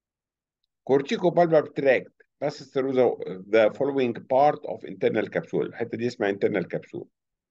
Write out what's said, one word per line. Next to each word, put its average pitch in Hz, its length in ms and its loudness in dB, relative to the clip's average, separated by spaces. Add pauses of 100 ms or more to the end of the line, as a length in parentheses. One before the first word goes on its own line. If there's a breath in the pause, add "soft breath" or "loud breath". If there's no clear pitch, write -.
(920)
Corticopulbar 160 760 2 (160)
tract 127 320 2 (320)
passes 143 280 -8
through 135 200 -2
the, 127 160 4 (460)
the 107 240 6
following 135 360 0
part 135 460 0 (120)
of - 120 -12
internal 104 440 -2
capsule. 82 340 -4
الحتة - 360 -8
دي 117 80 -2
اسمها 104 260 -2
internal 101 320 -2 (100)
capsule. - 300 -12 (460)